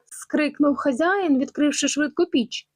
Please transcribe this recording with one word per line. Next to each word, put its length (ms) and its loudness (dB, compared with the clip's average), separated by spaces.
скрикнув 720 0
хазяїн, 640 0
відкривши 480 0
швидко 380 0
піч, 500 -4